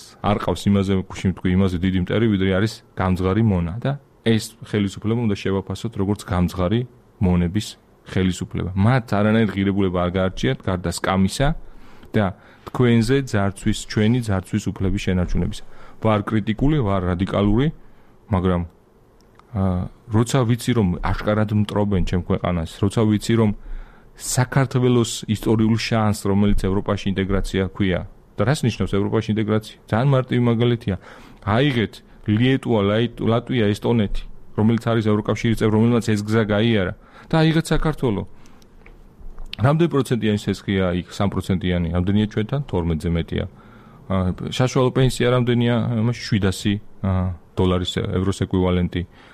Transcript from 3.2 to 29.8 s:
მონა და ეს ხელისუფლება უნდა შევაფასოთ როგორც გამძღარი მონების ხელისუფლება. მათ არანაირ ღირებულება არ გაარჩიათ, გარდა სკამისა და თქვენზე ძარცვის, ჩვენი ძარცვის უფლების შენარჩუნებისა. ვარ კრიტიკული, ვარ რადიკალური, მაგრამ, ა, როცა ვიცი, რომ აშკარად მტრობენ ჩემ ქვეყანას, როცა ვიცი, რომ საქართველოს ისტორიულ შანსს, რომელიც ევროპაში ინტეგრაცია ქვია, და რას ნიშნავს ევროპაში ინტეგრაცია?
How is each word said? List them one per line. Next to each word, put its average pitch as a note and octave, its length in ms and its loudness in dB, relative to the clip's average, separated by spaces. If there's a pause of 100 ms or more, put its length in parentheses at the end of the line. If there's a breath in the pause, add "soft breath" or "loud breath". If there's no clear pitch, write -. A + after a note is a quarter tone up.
მონა F2 320 0
და C3 160 -4 (300)
ეს A2+ 360 0
ხელისუფლება G#2 640 -2
უნდა G#2 140 0
შევაფასოთ F#2+ 580 -4
როგორც G2 280 -2
გამძღარი F2+ 580 0 (360)
მონების F2+ 520 0 (400)
ხელისუფლება. F2+ 640 -2
მათ A#2 340 2
არანაირ G#2+ 400 2
ღირებულება G2 520 0
არ F2 120 0
გაარჩიათ, F#2+ 480 -2
გარდა F2+ 320 -4
სკამისა F#2+ 560 0 (580 loud breath)
და G#2+ 200 0 (380 loud breath)
თქვენზე A#2+ 580 2
ძარცვის, G#2 600 -2
ჩვენი A2+ 380 2
ძარცვის G#2 440 -2
უფლების F#2+ 360 -2
შენარჩუნებისა. F2+ 640 0 (320 loud breath)
ვარ A2 260 2
კრიტიკული, A2 560 0
ვარ G2 260 0
რადიკალური, G2+ 640 2 (580 soft breath)
მაგრამ, F2+ 360 0 (840)
ა, G2 160 -4 (400)
როცა A2+ 380 0
ვიცი, A#2 320 0
რომ A2+ 140 2 (100)
აშკარად G#2 540 0
მტრობენ G#2 520 0
ჩემ F2 180 0
ქვეყანას, F2 540 -2
როცა G#2 260 0
ვიცი, G#2+ 320 2
რომ A2+ 180 2 (640 soft breath)
საქართველოს B2 960 0 (120)
ისტორიულ A2 540 2
შანსს, A2 440 0
რომელიც G2+ 400 2
ევროპაში G2 460 -2
ინტეგრაცია F#2+ 600 0
ქვია, F2+ 320 -2 (320)
და - 120 -4
რას C3 180 0
ნიშნავს G#2 320 -2
ევროპაში G#2 360 0
ინტეგრაცია? G#2+ 540 -2